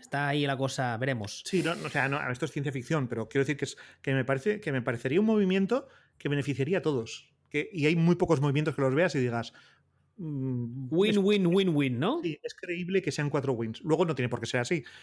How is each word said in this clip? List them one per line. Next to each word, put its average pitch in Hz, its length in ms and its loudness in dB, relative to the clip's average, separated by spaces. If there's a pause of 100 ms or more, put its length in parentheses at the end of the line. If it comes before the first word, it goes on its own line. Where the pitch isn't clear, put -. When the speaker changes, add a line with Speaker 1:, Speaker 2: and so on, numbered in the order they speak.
Speaker 1:
Está 143 280 -4
ahí 143 180 0
la 139 100 -2
cosa, 127 420 -2
veremos. 123 460 -4
Speaker 2:
Sí, 175 200 0
no, 165 100 0
no, 160 120 -8
o 135 40 -10
sea, 135 180 0
no, 139 220 -2
esto 123 140 -4
es - 80 -6
ciencia 143 180 -4
ficción, 131 380 -2
pero 113 200 -4
quiero 139 140 2
decir 143 140 0
que - 80 -6
es, - 120 -8 (260)
que 135 120 0
me 131 100 2
parece, 135 360 0
que 156 100 -4
me 131 120 -2
parecería 127 360 -2
un 214 80 4
movimiento 202 600 2 (280)
que - 120 -6
beneficiaría 143 500 0
a 180 40 -2
todos. 123 500 -4 (180)
Que, 147 220 -2
y 151 140 0
hay 165 80 4
muy 170 220 6
pocos 165 240 2
movimientos 147 340 2
que 143 80 0
los 131 140 4
veas 170 180 2
y 139 60 2
digas, 117 320 -2 (640)
mm, 131 720 -6
Speaker 1:
Win, 196 220 4
Speaker 2:
es 202 60 4
Speaker 1:
win, 196 280 4
win, 185 220 4
win, 139 320 2
¿no? 269 200 0
Speaker 2:
Sí, 160 220 -6
es - 100 -10
creíble 180 480 -2
que 147 120 0
sean 143 180 -2
cuatro 135 220 0
wins. 113 300 -4
Luego 160 240 2
no 151 100 -2
tiene 123 120 0
por 117 120 -4
qué 113 60 -4
ser 127 120 -2
así, 139 240 -2 (200)